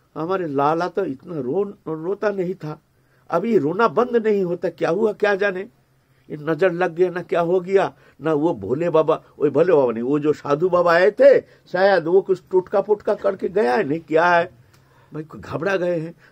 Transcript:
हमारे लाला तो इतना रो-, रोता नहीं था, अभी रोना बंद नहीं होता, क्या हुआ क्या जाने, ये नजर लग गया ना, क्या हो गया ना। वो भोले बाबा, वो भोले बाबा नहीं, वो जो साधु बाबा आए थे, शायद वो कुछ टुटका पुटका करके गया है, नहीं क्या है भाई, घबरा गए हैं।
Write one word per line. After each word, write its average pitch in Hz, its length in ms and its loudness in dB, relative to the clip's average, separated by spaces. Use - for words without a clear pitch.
हमारे 170 320 -4
लाला 151 420 0
तो 190 160 -4
इतना 160 360 -10
रो-, 185 320 -4
रोता 175 420 -4
नहीं 190 240 -4
था, 151 280 -12
अभी 190 280 0
रोना 175 300 0
बंद 233 280 0
नहीं 202 180 0
होता, 175 240 -4
क्या 165 220 -4
हुआ 208 220 0
क्या 202 220 0
जाने, 190 260 -2
ये 156 60 -10
नजर 160 360 0
लग 170 220 -2
गया 180 160 2
ना, 175 120 -6
क्या 175 180 -2
हो 175 200 0
गया 180 340 0
ना। 156 120 0
वो 156 220 0
भोले 127 360 -4
बाबा, 156 320 2
वो 147 120 0
भोले 170 220 2
बाबा 131 200 4
नहीं, 113 100 -6
वो 143 160 0
जो 147 140 0
साधु 147 360 -2
बाबा 175 260 2
आए 185 160 4
थे, 254 300 6
शायद 185 640 0
वो 185 180 2
कुछ 185 280 -4
टुटका 185 300 0
पुटका 208 340 -2
करके 196 340 -4
गया 220 260 0
है, 214 100 0
नहीं 147 160 -4
क्या 160 260 0
है 175 200 2
भाई, 156 80 -10
घबरा 156 540 -6
गए 175 220 -2
हैं। 160 160 -10